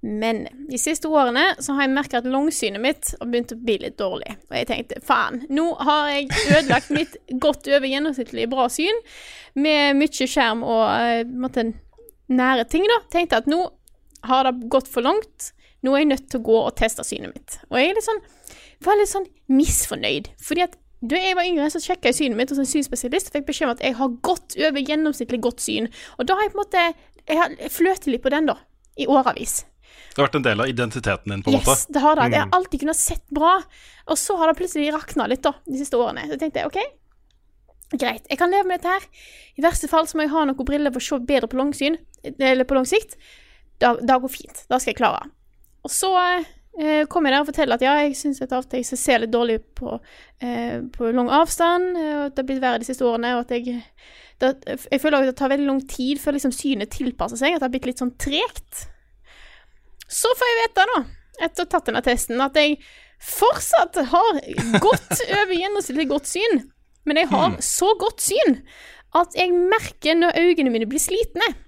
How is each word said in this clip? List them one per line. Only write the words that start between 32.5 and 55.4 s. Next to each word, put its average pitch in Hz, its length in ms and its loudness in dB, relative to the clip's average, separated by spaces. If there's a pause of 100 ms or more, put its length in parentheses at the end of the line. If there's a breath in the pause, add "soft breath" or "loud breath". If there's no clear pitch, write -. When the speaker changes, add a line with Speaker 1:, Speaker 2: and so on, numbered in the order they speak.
Speaker 1:
alltid 370 240 -2
kunnet 311 160 -2
sett - 320 -2
bra, 330 320 2 (460 soft breath)
og 302 100 0
så - 200 -2
har 320 140 2
det 320 60 0
plutselig 302 340 -2
raknet 285 380 -4
litt 262 160 -2
da, 277 80 2 (140)
de 262 100 -6
siste 277 240 -6
årene. - 260 -4
Så 285 140 -6
tenkte 311 160 -4
jeg, - 80 -4
"OK, 302 140 -4 (1200)
greit, 233 280 -4
jeg 277 120 -4
kan 349 120 2
leve 392 160 2
med 359 140 -2
dette 349 80 -2
her, 381 120 0 (560 loud breath)
i 269 40 -4
verste 320 260 2
fall 320 220 2
så - 80 -10
må 311 80 0
jeg 277 80 -2
ha 311 120 2
noen 269 200 -2
briller 285 260 0
for 247 80 -6
å - 60 -8
se 277 140 -2
bedre 247 280 2
på 254 140 -6
langsyn, 285 360 -2 (420)
eller 262 260 4
på 269 80 -2
lang 262 160 2
sikt. 440 260 0 (640 soft breath)
Da, 240 220 6
da 254 160 4
går 254 160 -2
fint, - 340 -18
da 254 140 2
skal 220 140 -4
jeg 247 80 0
klare." - 260 0 (560)
Og 277 80 -8
så, 381 160 0 (720 soft breath)
eh, 302 240 2
kom 330 200 0
jeg 262 80 2
der 285 80 4
og 294 60 -2
forteller 294 300 0
at 247 40 -2
ja, 262 200 4
jeg 285 160 0
synes 277 240 -4
at 254 100 -6
av 254 140 -4
og - 40 -20
til 254 140 -4
jeg 247 140 -8
ser 247 220 2
litt 226 120 -4
dårlig 233 300 0 (140)
på, 233 240 -8 (420 soft breath)
eh, 240 400 -6 (100)
på 233 220 -2
lang 247 160 2
avstand, 339 640 2
eh, 311 220 -2
og 285 80 -2
at 277 100 -8
det 269 80 -2
har 254 60 -6
blitt 269 120 -2
verre 254 180 0
de 240 60 -8
siste 262 200 -4
årene, 240 320 0
og 240 80 -4
at - 100 -20
jeg, 240 280 -6 (560 soft breath)
det, 269 260 0 (260)
jeg 277 100 2
føler 302 180 2
også 269 100 2
at 254 60 -6
det - 20 -18
tar 262 120 0